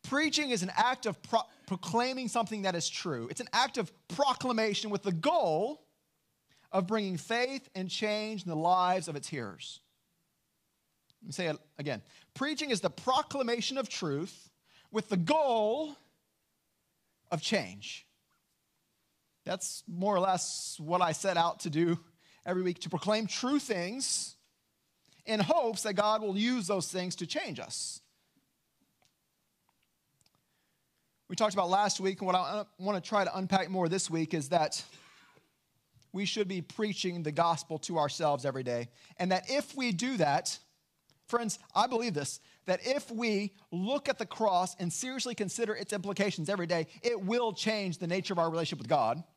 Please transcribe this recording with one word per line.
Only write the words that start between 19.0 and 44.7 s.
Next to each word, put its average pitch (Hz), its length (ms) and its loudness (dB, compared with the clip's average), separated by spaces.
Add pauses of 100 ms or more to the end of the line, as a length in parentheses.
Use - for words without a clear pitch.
That's - 420 -6
more 190 280 2
or 180 40 6
less - 600 0
what 165 200 0
I 170 120 4
set 180 260 0
out 165 220 2
to 175 100 -4
do 165 300 2 (440)
every 185 200 -2
week, 180 160 -2
to 170 100 -8
proclaim 208 380 0
true 269 320 0
things 214 760 -4 (920)
in 220 120 2
hopes 226 440 4
that 208 100 0
God 214 300 4
will 196 120 0
use 226 300 2
those 185 260 -2
things 180 260 -4
to 165 100 -6
change 294 320 -4
us. - 420 -8 (3250)
We 185 80 -6
talked 208 180 4
about 185 160 2
last 196 300 4
week, 190 220 0
and 196 40 -4
what 180 100 4
I 185 280 0 (160)
want 190 240 0
to - 40 -14
try 208 160 4
to 180 140 0
unpack 190 320 2
more 185 180 2
this 175 220 0
week 160 240 0
is 143 160 -2
that 156 340 2 (1300)
we 190 140 -2
should 208 220 0
be 180 160 -4
preaching 185 580 -2
the 151 100 -2
gospel 165 460 2
to 165 220 -2
ourselves 147 440 2
every 131 200 -2
day. 120 260 -2 (280)
And 185 140 0
that 185 200 0
if 277 260 -2
we 247 140 0
do 240 260 0
that, 147 400 2 (720)
friends, 233 320 0 (160)
I 214 100 6
believe 233 300 0
this, 143 240 -4 (260)
that 185 200 0
if 269 240 0
we 214 440 0 (180)
look 247 380 0
at - 100 -2
the 220 80 -4
cross 185 480 0